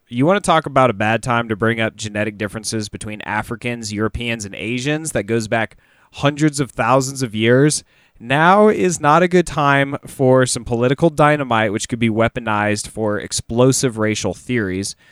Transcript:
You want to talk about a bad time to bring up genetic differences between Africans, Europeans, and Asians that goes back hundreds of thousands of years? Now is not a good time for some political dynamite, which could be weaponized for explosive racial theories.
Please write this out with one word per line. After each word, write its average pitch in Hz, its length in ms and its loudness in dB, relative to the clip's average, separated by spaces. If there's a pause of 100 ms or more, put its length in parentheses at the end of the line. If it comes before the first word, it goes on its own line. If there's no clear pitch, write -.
You 123 200 -2
want 196 140 2
to - 60 -10
talk 160 200 2
about 131 240 2
a - 20 0
bad 107 300 -2
time 117 260 -2
to 110 60 -2
bring 113 260 0
up 110 140 -4
genetic 107 420 -6
differences 107 500 -6
between 104 340 -12
Africans, 110 720 -6
Europeans, 110 540 -4
and 98 80 -12
Asians 131 600 -4
that 110 100 -2
goes 110 240 -2
back 110 300 -4 (360)
hundreds 143 460 0
of 135 100 -2
thousands 131 540 0
of 110 100 -6
years? 123 500 4 (360)
Now 165 480 4
is 190 320 0
not 156 240 4
a 180 40 2
good 175 200 2
time 139 580 0
for 131 400 4
some 123 180 -4
political 123 460 2
dynamite, 139 640 2
which 110 180 -4
could 120 80 -6
be 113 120 2
weaponized 107 800 -2
for 107 320 -4
explosive 120 800 0
racial 107 380 -2
theories. 101 600 -4 (160)